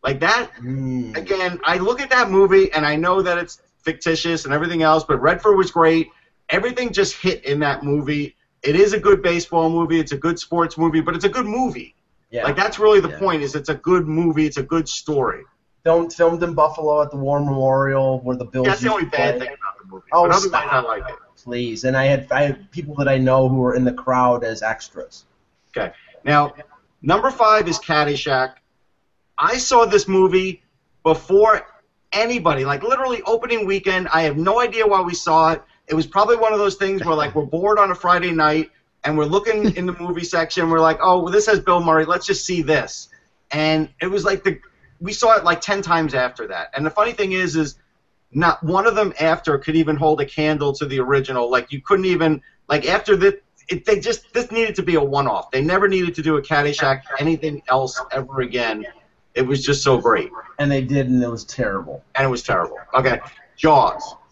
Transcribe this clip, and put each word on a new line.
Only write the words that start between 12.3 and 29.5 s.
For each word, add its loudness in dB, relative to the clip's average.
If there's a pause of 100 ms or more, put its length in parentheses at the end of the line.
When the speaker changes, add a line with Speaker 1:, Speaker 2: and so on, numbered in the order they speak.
Speaker 2:
Yeah. -6
Speaker 1:
Like, -2
that's -2
really 6
the -2
Speaker 2:
Yeah. -14
Speaker 1:
point, 0
is -6
it's -6
a -2
good 0
movie. 0
It's -6
a -6
good -2
story. -4 (400)
Speaker 2:
Filmed, 2
filmed 2
in -4
Buffalo 0
at -2
the -10
War -2
Memorial 0
where -4
the -8
Bills -2
Speaker 1:
That's 0
the -2
Speaker 2:
used 0
Speaker 1:
only -2
Speaker 2:
to -10
Speaker 1:
bad 0
Speaker 2:
play. -6
Speaker 1:
thing -14
about -12
the -20
movie. -20
Speaker 2:
Oh, 4
Speaker 1:
But 2
otherwise, 0 (160)
Speaker 2:
stop. -4
Speaker 1:
I 2
like -6
it. -12 (220)
Speaker 2:
Please. -8
And 0
I 2
had, 0
I 0
had -4
people -10
that 0
I 2
know 4
who 0
were 0
in 0
the 2
crowd 0
as -6
extras. -10 (500)
Speaker 1:
Okay. -6 (320)
Now, 2 (480)
number 2
five 4
is -2
Caddyshack. -2 (840)
I 0